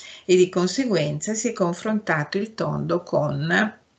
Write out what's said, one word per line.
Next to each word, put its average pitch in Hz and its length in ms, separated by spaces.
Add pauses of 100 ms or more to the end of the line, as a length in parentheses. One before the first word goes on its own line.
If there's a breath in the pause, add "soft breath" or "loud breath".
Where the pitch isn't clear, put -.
(260 loud breath)
e 180 100
di 180 140
conseguenza 180 840
si 220 160
è 220 60
confrontato 175 840
il 214 160
tondo 156 500
con, 156 760 (200)